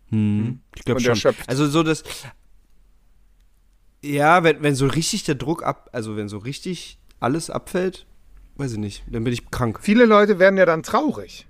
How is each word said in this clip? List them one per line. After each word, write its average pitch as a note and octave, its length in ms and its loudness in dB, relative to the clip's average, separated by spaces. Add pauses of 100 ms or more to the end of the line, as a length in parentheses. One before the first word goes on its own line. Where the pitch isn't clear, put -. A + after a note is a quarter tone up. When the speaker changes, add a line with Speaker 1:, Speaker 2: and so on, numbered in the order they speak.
(100)
Speaker 1:
Mhm. A2 80 -2 (200)
Speaker 2:
Mhm. B2 220 -6 (160)
Speaker 1:
Ich - 80 -18
glaub B2 140 0
Speaker 2:
Und A#2+ 40 -2
Speaker 1:
schon. A#2+ 80 2
Speaker 2:
erschöpft. A#2 380 0
Speaker 1:
Also C3+ 180 0
so D3+ 160 2
das, D#3 220 -2 (2000)
ja, D3 420 2
wenn, D3+ 180 2
wenn D3 120 2
so C3+ 120 0
richtig E3 380 -2
der D#3 100 0
Druck C3+ 300 -6
ab, - 280 -6
also A2 240 -8
wenn G#2 120 -6
so G#2 100 -10
richtig D3 600 -12 (200)
alles C#3+ 320 -2
abfällt, - 560 -4 (500)
weiß C3+ 160 -6
ich G#2+ 60 -8
nicht, G#2 320 -8
dann A2+ 140 -4
bin B2 80 0
ich - 180 -8
krank. A#2 320 -4
Speaker 2:
Viele A#3 220 6
Leute G#3 340 4
werden G3 180 6
ja F#3 100 6
dann D#3+ 160 0
traurig G#3+ 680 -4